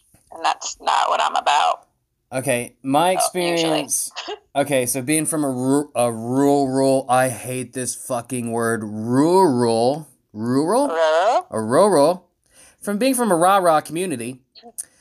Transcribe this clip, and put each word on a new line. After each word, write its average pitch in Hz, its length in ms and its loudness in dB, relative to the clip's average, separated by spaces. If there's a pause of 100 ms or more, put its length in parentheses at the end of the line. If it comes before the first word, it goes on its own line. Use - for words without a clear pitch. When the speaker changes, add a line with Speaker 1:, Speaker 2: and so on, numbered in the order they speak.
(320)
Speaker 1:
and 165 120 -10
that's - 360 -6
not 165 280 0
what 165 140 -2
I'm 156 140 -2
about. 151 500 0 (460)
Speaker 2:
Okay, 123 500 -4
my 147 280 2
Speaker 1:
Oh, 185 280 -2
usually. 165 440 -2
Speaker 2:
experience. - 340 -6
Speaker 1:
<laughs> - 40 -12 (360)
Speaker 2:
Okay, 139 300 0
so - 160 -4
being 151 240 -2
from 151 180 -4
a 135 60 -2
ru-, 135 460 0
a 120 160 0
rural, 135 560 2
rural, 135 400 0
I 127 200 2
hate 123 460 -8
this 127 200 -6
fucking 120 580 -8
word, 113 320 -2
rural, 123 1200 2 (240)
rural, 147 560 0
Speaker 1:
Rural? 165 640 2
Speaker 2:
a 110 100 -4
rural, 160 680 2 (520)
from 202 180 -4
being 262 160 2
from 240 180 0
a 170 40 4
rah 185 220 4
rah 165 220 4
community, 143 600 -6 (600)